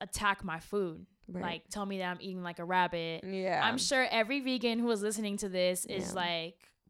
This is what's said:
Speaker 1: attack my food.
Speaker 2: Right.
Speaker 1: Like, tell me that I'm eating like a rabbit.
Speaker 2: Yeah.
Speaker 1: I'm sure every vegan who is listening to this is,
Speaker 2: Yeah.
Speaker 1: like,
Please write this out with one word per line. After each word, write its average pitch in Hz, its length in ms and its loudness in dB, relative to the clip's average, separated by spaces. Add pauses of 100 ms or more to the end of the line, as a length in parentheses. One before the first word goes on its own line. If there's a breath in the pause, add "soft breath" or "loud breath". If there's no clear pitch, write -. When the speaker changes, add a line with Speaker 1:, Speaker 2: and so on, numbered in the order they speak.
Speaker 1:
attack 202 420 0
my 165 160 -4
food. 180 460 -4 (200)
Speaker 2:
Right. 180 160 -6
Speaker 1:
Like, 170 280 -4
tell 202 160 -4
me 196 120 -4
that 180 120 -2
I'm 175 100 -6
eating 185 220 -8
like 175 160 -8
a 170 80 -6
rabbit. 170 580 2
Speaker 2:
Yeah. 185 400 0
Speaker 1:
I'm 226 140 2
sure 262 320 4
every 226 300 2
vegan 240 380 0
who 240 120 2
is 214 100 2
listening 208 380 0
to 202 100 -4
this 180 380 2
is, 185 220 -2
Speaker 2:
Yeah. 185 60 -4
Speaker 1:
like, 175 440 -2 (320)